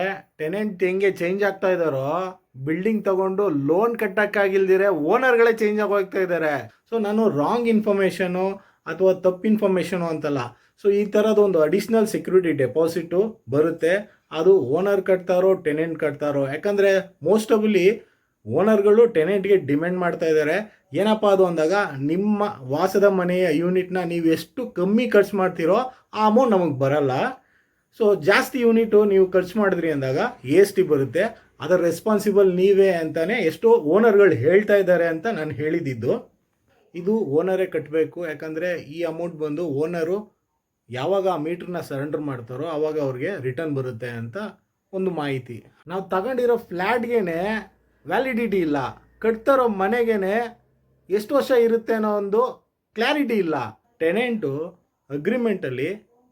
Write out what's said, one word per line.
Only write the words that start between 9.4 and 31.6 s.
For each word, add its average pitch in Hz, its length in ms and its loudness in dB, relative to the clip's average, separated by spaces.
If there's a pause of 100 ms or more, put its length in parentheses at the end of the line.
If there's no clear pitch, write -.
ಇನ್ಫಾರ್ಮೇಷನು 190 580 0
ಅಂತಲ್ಲ. 147 320 -4 (460)
So 202 80 4
ಈ 202 140 0
ಥರದ 208 320 2
ಒಂದು 190 220 4
ಅಡಿಷನಲ್ 208 460 2
ಸೆಕ್ಯೂರಿಟಿ 170 460 0
ಡೆಪಾಸಿಟು 165 880 -2 (100)
ಬರುತ್ತೆ, 165 840 -2
ಅದು 175 280 4
ಓನರ್ 185 420 0
ಕಟ್ತಾರೋ 185 520 2
ಟೆನೆಂಟ್ 160 440 -4
ಕಟ್ತಾರೋ. 143 500 -2
ಯಾಕಂದ್ರೆ 190 760 0
most 214 240 2
probably 214 480 2 (520)
ಓನರ್‌ಗಳು 208 580 4
ಟೆನೆಂಟ್‌ಗೆ 190 500 2
ಡಿಮ್ಯಾಂಡ್ 165 420 -2
ಮಾಡ್ತಾ 175 280 -2
ಇದ್ದಾರೆ. 160 580 0 (100)
ಏನಪ್ಪ 214 320 0
ಅದು 190 200 6
ಅಂದಾಗ 165 260 0 (260)
ನಿಮ್ಮ 202 640 -2
ವಾಸದ 175 440 0
ಮನೆಯ 180 460 2
ಯೂನಿಟ್‌ನ 180 540 0
ನೀವು 170 220 -4
ಎಷ್ಟು 165 440 -2
ಕಮ್ಮಿ 214 380 0
ಖರ್ಚು 208 280 0
ಮಾಡ್ತೀರೋ 180 400 0 (380)
ಆ 214 120 2
ಅಮೌಂಟ್ 226 260 4
ನಮಗೆ 170 260 0
ಬರಲ್ಲ. 139 320 0 (880)
So 202 220 2
ಜಾಸ್ತಿ 240 380 2
ಯೂನಿಟು 226 440 4
ನೀವು 190 260 4
ಖರ್ಚು 185 280 0
ಮಾಡಿದ್ರಿ 175 340 0
ಅಂದಾಗ 135 260 -2 (260)
ಎ 131 80 -4
ಎಸ್ 196 220 6
ಟಿ 190 80 2
ಬರುತ್ತೆ, 151 640 -2 (160)